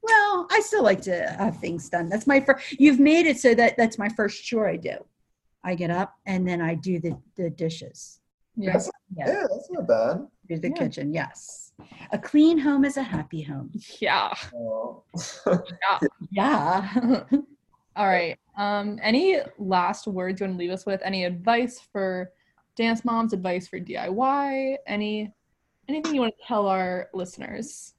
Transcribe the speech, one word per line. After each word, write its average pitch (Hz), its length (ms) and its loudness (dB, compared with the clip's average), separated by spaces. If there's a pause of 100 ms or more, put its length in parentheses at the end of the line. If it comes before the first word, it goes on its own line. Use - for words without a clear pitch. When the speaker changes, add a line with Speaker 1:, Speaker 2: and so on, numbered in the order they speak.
Speaker 1:
Well, 415 480 4
I 415 120 4
still 415 220 0
like 196 200 4
to 175 340 -4
have 196 200 0
things 170 320 -8
done. 170 200 -2
That's 214 160 -2
my 277 140 6
fir-, 277 200 2 (200)
you've 269 200 8
made 311 260 8
it 277 120 2
so 240 180 6
that 233 220 4
that's 226 220 2
my 202 100 -2
first 214 340 -4
chore 220 240 0
I 170 100 -2
do. - 180 -8 (680)
I 185 120 -4
get 170 160 -2
up 185 240 -2 (100)
and 185 220 -2
then 175 140 -2
I 165 140 0
do 170 240 -4
the, 165 200 -6 (160)
the 175 140 -4
dishes. - 720 -8 (340)
Speaker 2:
Yeah. 190 180 -2
Speaker 3:
That's, 269 160 0 (260)
Speaker 1:
Yeah. 156 120 -4
Speaker 3:
yeah, 370 240 0
that's - 180 -8
not 330 180 -6
bad. 120 380 0 (220)
Speaker 1:
Do 165 100 -6
the 170 120 -4
Speaker 2:
Yeah. 285 60 -2
Speaker 1:
kitchen, 156 380 -4
yes. - 600 -10 (400)
A - 40 -4
clean 320 400 4
home 277 280 4
is 277 100 -2
a 269 80 -4
happy 160 400 -6
home. 139 280 -10 (280)
Speaker 2:
Yeah. 175 340 0 (220)
Speaker 3:
Oh. 113 480 -8 (100)
<laughs> - 0 - (320)
Speaker 2:
Yeah. 185 540 0 (320)
Speaker 1:
Yeah. 202 960 0
<laughs> - 680 -4
Speaker 2:
All 202 100 2
right. 180 320 0 (180)
Um, 208 460 -2
any 302 380 4 (160)
last 185 500 0
words 185 320 -4
you 196 80 -2
wanna 185 100 -4
leave 175 140 -4
us 185 140 -8
with? 190 180 -4
Any 190 220 -2
advice 226 560 0 (100)
for 185 400 -4 (460)
dance 226 260 0
moms? 226 300 0
Advice 180 340 -2
for 185 120 -12
D - 180 -10
I - 100 -4
Y? 269 680 0 (100)
Any, 208 460 -4 (560)
anything 311 260 -2
you 269 60 2
wanna 226 100 0 (160)
tell 208 200 0
our 185 460 -2
listeners? - 840 -10